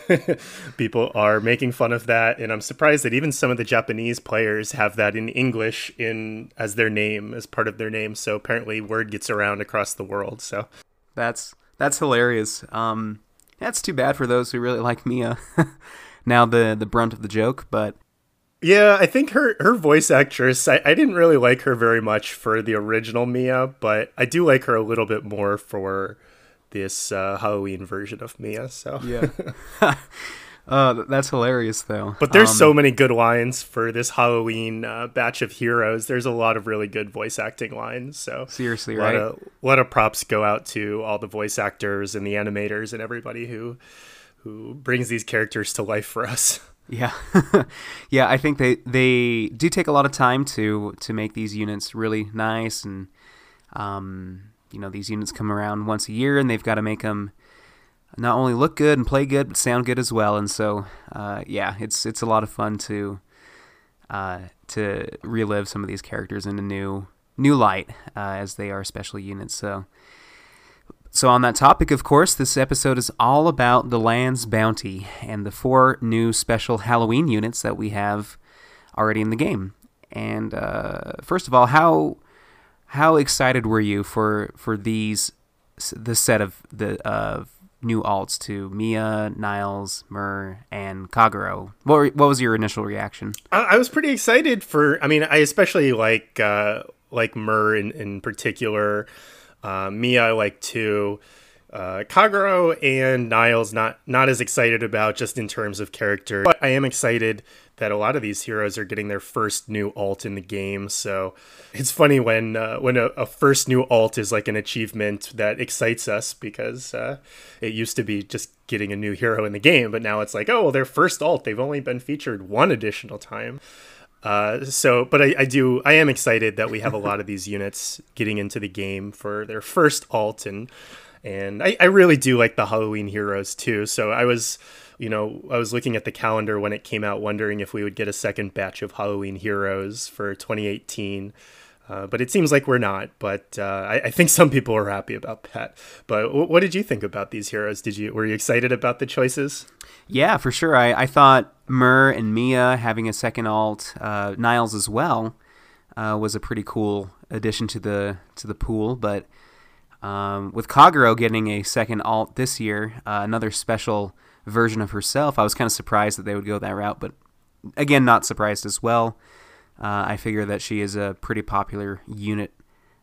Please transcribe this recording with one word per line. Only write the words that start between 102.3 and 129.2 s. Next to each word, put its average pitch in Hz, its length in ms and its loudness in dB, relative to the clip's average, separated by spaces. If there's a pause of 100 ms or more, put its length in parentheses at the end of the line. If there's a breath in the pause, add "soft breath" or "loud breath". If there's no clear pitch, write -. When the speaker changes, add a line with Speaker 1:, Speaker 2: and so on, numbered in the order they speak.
Speaker 1:
and 131 440 2
Niles 113 440 4
not, 110 340 -2
not 131 220 4
as 127 120 2
excited 117 440 0
about 107 320 0
just 120 220 -6
in 107 100 -6
terms 104 320 -8
of 101 100 -10
character, 101 540 -2
but 165 180 6
I 139 60 2
am 135 160 2
excited 113 580 -2 (340 soft breath)
that 110 140 -4
a 104 60 0
lot 107 180 0
of 131 80 -4
these 104 200 -6
heroes 107 360 -4
are 104 60 -8
getting 104 240 -8
their 101 100 -4
first - 500 -4
new 104 280 -4
alt 98 280 -4
in 98 120 -8
the 95 40 -8
game. 98 480 -8
So 95 460 -6 (400 loud breath)
it's 131 160 -4
funny 143 300 6
when, 113 340 0
uh, 113 220 -4
when 127 200 0
a, 120 100 4
a 127 200 -4
first - 400 2
new 127 220 4
alt 113 300 4
is, 104 120 -4
like, 107 160 -2
an 107 80 -2
achievement 104 800 -4
that 110 260 -2
excites 117 460 -2
us, 110 260 -4
because, 117 640 -10
uh, 123 240 -8 (420 loud breath)
it 113 120 -4
used 113 240 -6
to 117 80 0
be 104 180 -4
just - 280 -12 (180)
getting 104 240 -4
a 101 40 -4
new 104 160 -6
hero 110 320 0
in 104 80 -4
the 104 60 -8
game, 123 320 4
but 113 100 -4
now 107 200 -2
it's 104 140 -6
like, 110 140 -4
"Oh, 233 140 2
well, 147 100 4
their 131 120 0
first - 360 0
alt, 151 220 0
they've 107 160 -6
only 143 220 -4
been 127 180 -6
featured 120 500 -8
one 135 220 2
additional 110 480 -4
time." 117 420 -12 (640 loud breath)
Uh, 107 420 0
so, 127 400 4
but 143 180 2
I, 143 160 6
I 135 60 2
do, 127 400 4
I 147 80 8
am 156 160 8
excited 110 480 2
that 110 120 0
we 110 120 -6
have 110 140 -2
a 107 40 -4
lot 101 220 -2
of 95 60 -10
these 98 220 -8
<laughs> 101 80 -4
units - 440 -8 (160)
getting 107 220 -2
into 101 200 -6
the 104 100 -6
game 98 440 -8
for 104 320 -8